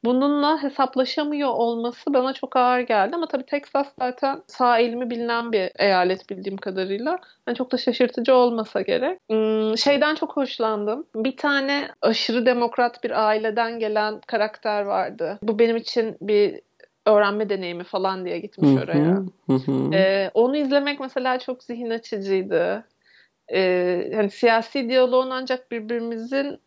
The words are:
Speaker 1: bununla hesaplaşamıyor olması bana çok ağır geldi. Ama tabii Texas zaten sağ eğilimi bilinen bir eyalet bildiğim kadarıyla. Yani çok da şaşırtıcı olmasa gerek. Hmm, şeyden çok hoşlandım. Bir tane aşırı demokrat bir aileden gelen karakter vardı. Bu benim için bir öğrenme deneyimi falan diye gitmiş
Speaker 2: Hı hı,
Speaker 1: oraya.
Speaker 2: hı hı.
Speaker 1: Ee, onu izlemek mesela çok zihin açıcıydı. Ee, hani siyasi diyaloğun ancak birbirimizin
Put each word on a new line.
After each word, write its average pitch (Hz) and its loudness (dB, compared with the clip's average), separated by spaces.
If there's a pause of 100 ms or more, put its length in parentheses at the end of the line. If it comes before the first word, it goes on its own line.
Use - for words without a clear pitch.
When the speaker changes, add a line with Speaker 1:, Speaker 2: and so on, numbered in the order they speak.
Speaker 1:
bununla 285 2
hesaplaşamıyor 277 -2
olması 233 -2
bana 262 2
çok - -8
ağır 247 4
geldi. 233 0
Ama 339 -4
tabii 269 -4
Texas 277 -4 (120)
zaten 254 -4
sağ 240 2
eğilimi 240 0
bilinen 233 -4
bir 196 0
eyalet 185 2
bildiğim 196 -8
kadarıyla. 196 -4 (300)
Yani 240 -4
çok 254 -4
da 254 -2
şaşırtıcı 247 2
olmasa 233 2
gerek. 254 -2 (100)
Hmm, 220 0
şeyden 285 2
çok 311 -6
hoşlandım. 220 -2 (100)
Bir 240 -2
tane 285 0 (140)
aşırı 226 0
demokrat 240 0
bir 220 0
aileden 220 0
gelen 214 -2
karakter 214 -2
vardı. 190 -4
Bu 214 -4
benim 233 4
için 226 -4
bir 202 2 (440)
öğrenme 208 4
deneyimi 180 -6
falan 190 -4
diye 175 -4
gitmiş 156 2
Speaker 2:
Hı 139 6
hı, 131 0
Speaker 1:
oraya. 165 2 (240)
Speaker 2:
hı 139 2
hı. 135 0
Speaker 1:
Ee, 190 2
onu 247 2
izlemek 285 0
mesela 254 -2
çok 254 -10
zihin 233 -8
açıcıydı. 196 -2 (680)
Ee, 180 0
hani 208 0
siyasi 233 0
diyaloğun 254 4
ancak 254 -6
birbirimizin 233 -6